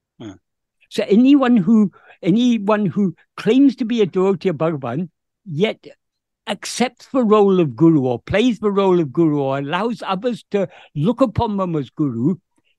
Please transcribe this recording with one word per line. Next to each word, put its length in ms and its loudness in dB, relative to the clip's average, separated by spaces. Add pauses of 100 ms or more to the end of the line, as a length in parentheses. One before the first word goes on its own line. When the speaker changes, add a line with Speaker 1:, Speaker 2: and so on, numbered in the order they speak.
(200)
Speaker 1:
Hmm. 120 -14 (580)
Speaker 2:
So 180 -4
anyone 480 4
who, 340 2 (320)
anyone 600 0
who 320 -2 (220)
claims 380 4
to 100 -6
be 160 0
a 40 2
devotee 440 0
of 60 -4
Bhagavan, 520 -4 (380)
yet 400 -4 (600)
accepts 640 -6
the 160 0
role 360 4
of 140 -2
guru 280 2
or 180 -4
plays 380 -2
the 120 -2
role 300 2
of 100 -4
guru 300 0
or 180 -2
allows 480 -6
others 440 -6
to 180 -2 (260)
look 280 0
upon 340 -2
them 200 -4
as 120 -6
guru, 480 -2 (420)